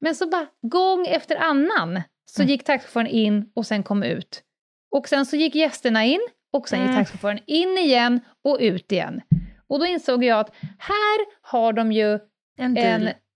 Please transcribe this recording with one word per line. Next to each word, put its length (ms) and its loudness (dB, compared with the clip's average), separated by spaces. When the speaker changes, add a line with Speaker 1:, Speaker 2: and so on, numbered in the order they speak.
Speaker 1:
Men 140 0
så 120 -2
bara 200 -2
gång 460 0
efter 280 -2
annan 680 0
så 160 -4
Speaker 2:
Mm. 80 4
Speaker 1:
gick 140 0
taxichauffören 440 -2
in 480 0
och 120 -2
sen 160 -2
kom 200 -2
ut. 400 -6
Och 120 -2
sen 180 2
så 100 -6
gick 200 0
gästerna 500 0
in 160 2
och 160 -4
sen 100 -2
gick 100 2
Speaker 2:
Mm. 100 2
Speaker 1:
taxichauffören 480 -2
in 300 0
igen 420 2
och 160 2
ut 320 -2
igen. 300 -4
Och 100 -2
då 60 2
insåg 380 0
jag 160 4
att 160 -4
här 460 0
har 320 0
de 180 0
ju 280 2
Speaker 2:
En 140 0
deal. 280 2
Speaker 1:
en, 120 -2